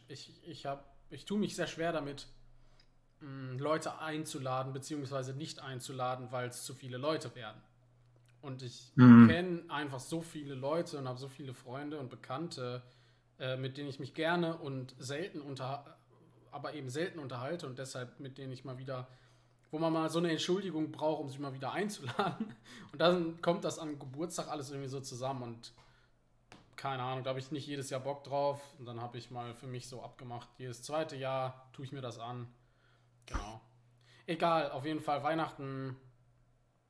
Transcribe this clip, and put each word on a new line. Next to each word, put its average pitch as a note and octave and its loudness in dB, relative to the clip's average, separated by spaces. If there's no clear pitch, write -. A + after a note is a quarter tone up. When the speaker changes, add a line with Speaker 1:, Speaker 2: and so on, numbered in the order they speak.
Speaker 1:
ich, - -18
ich D3+ -10
hab, C#3 -6
ich C#3 -14
tu G3 -2
mich F3+ 0
sehr F3 -2
schwer E3 -2
damit, C#3+ -4
mm, C3+ -10
Leute D#3 0
einzuladen, C3+ -4
beziehungsweise C3+ -6
nicht D3+ -8
einzuladen, B2+ -6
weil's B2 -4
zu C3+ -8
viele B2+ -10
Leute D3 -2
werden. A2 -14
Und C3 -8
ich - -12
Speaker 2:
Mhm. A#2+ 12
Speaker 1:
kenn F3 0
einfach C#3+ -4
so E3 -4
viele C#3+ -8
Leute D3+ -2
und C3 -6
hab B2 -6
so C3+ -10
viele C3 -12
Freunde D3 -8
und B2+ -8
Bekannte, B2+ -6
äh, C3 -4
mit C3 -6
denen C#3+ -6
ich C3 -8
mich - -10
gerne E3 0
und C3 -8
selten D3 -8
unter-, C#3 -8
aber C#3+ -8
eben C#3 -8
selten E3+ -4
unterhalte C#3 -6
und B2+ -10
deshalb B2+ -10
mit C3+ -12
denen C3+ -10
ich C3 -12
mal C3 -10
wieder, C3 -8
wo D#3 -4
man D#3+ 4
mal D#3+ 2
so D#3+ 2
eine E3+ 4
Entschuldigung D#3+ 0
braucht, D#3 0
um C#3+ -4
sich C3+ -10
mal C#3 -6
wieder C3 -4
einzuladen. G3 -2
<laughs> - -18
Und C#3+ -2
dann E3+ 4
kommt E3+ 2
das D#3 -2
am D3+ -6
Geburtstag D3 -6
alles C#3 -6
irgendwie C#3 -6
so C3+ -6
zusammen B2+ -6
und A#2 -12
keine C3+ -4
Ahnung, C3 -4
da C3 -2
hab C3 -2
ich C3 -8
nicht C#3 -6
jedes C#3 -6
Jahr C3+ -2
Bock C3+ -6
drauf. C#3+ 0
Und B2 -14
dann A#2 -8
hab A#2+ -8
ich A#2 -12
mal A#2+ -10
für - -16
mich B2 -10
so A#2+ -12
abgemacht, A#2+ -12
jedes B2 -10
zweite D3+ -4
Jahr C3 -4
tu D3 -14
ich C3 -10
mir C#3 -10
das A#2 -8
an. A#2+ -8
Genau. A2 -6
Egal, E3 2
auf C3 -6
jeden D#3 -2
Fall B2+ 0
Weihnachten. C3+ -2